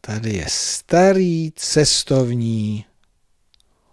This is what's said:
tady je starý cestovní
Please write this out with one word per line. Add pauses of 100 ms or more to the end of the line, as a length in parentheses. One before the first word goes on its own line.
tady
je
starý
cestovní (1080)